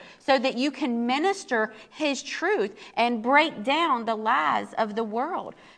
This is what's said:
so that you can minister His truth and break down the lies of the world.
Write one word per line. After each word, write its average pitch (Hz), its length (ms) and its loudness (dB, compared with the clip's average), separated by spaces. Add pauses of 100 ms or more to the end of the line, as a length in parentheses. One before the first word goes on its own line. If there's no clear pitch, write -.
(180)
so 269 200 2
that 240 180 0
you 269 140 0
can 240 360 -2
minister 254 680 0 (160)
His 277 320 -2
truth 269 520 -2 (220)
and 233 260 0
break 285 400 4
down 269 440 0
the 226 80 0
lies 220 640 0
of 208 180 0
the 226 80 0
world. 240 500 -4 (240)